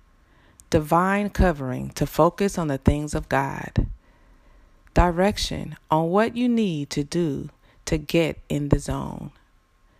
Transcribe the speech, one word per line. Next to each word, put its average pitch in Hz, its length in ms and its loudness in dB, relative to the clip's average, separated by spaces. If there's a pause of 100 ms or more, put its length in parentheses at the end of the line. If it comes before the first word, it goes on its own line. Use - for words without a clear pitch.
(720)
Divine 180 600 2
covering 135 600 0
to - 140 -4
focus 175 540 2
on 165 80 -2
the 139 120 -2
things 147 360 0
of - 140 -4
God. - 580 -2 (1080)
Direction 170 840 0 (120)
on 165 220 2
what 226 260 2
you 247 120 0
need 190 420 0
to 147 140 -2
do 147 440 -4 (360)
to 165 120 -2
get 156 520 0
in 147 220 -2
the 147 100 4
zone. 135 500 -8 (680)